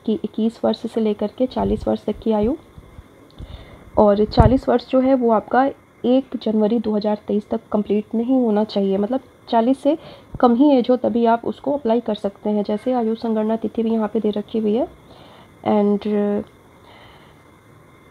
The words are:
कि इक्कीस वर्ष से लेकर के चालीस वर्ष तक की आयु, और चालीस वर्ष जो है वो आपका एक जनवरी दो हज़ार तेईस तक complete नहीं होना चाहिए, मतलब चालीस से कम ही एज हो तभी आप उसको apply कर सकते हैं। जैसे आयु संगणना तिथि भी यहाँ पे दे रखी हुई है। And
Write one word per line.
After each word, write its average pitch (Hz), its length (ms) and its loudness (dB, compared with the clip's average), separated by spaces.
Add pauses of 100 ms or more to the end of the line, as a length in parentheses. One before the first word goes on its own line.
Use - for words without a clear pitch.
कि 214 180 0
इक्कीस 220 400 -2
वर्ष 220 280 -2
से 233 80 -2
लेकर 214 380 -2
के 254 80 0
चालीस 214 420 -4
वर्ष 214 160 -2
तक 214 140 -6
की 226 140 -2
आयु, 220 220 0 (1400)
और 208 260 4
चालीस 233 440 4
वर्ष 240 220 0
जो 262 100 2
है 262 140 2
वो 247 160 2
आपका 240 400 2 (340)
एक 254 200 2 (180)
जनवरी 214 360 0
दो 214 180 -2
हज़ार 208 220 -2 (100)
तेईस 208 220 -2
तक 226 100 -4 (120)
complete 208 320 -2 (100)
नहीं 240 260 0
होना 220 240 0
चाहिए, 196 340 -2
मतलब 220 220 -2 (280)
चालीस 240 300 2
से 294 200 0 (420)
कम 240 140 6
ही 277 240 6
एज 233 120 0
हो 254 60 2
तभी 233 300 0
आप 226 180 0
उसको - 280 -6
apply 240 280 -2
कर 220 140 -4
सकते 208 360 -6
हैं। 208 120 0
जैसे 214 300 -4
आयु 226 220 -2
संगणना 220 420 -2
तिथि 226 260 -6
भी 226 80 -2
यहाँ 220 180 -2
पे 220 120 -4
दे 214 100 -2
रखी 208 280 -6
हुई 214 160 0
है। 285 140 -2 (800)
And 208 380 2 (2000)